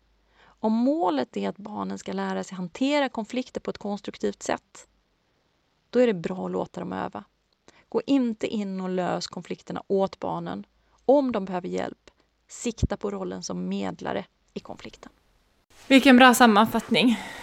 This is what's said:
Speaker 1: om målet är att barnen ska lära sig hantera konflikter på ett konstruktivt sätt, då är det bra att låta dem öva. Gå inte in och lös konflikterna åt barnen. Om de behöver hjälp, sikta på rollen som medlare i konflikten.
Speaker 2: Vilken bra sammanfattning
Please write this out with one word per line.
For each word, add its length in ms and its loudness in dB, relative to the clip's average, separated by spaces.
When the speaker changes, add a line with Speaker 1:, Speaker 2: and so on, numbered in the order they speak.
Speaker 1:
om 300 -4
målet 640 0
är 120 -4
att 80 -10
barnen 400 -8
ska 160 -10
lära 300 -4
sig 120 -12
hantera 540 -2
konflikter 520 -8
på 100 -8
ett 60 -12
konstruktivt 680 -8
sätt, 440 -8
då 100 0
är 80 6
det 60 2
bra 320 -6
att 60 -6
låta 280 -6
dem 140 -8
öva. 300 -8
Gå 160 -2
inte 420 0
in 340 -6
och 80 -6
lös 380 -4
konflikterna 600 -12
åt 320 -2
barnen. 460 -8
Om 260 4
de 140 -4
behöver 220 -6
hjälp, 440 -8
sikta 500 -4
på 140 -6
rollen 320 -10
som 260 -8
medlare 560 -6
i 60 -10
konflikten. 520 -18
Speaker 2:
Vilken 300 8
bra 160 10
sammanfattning 840 4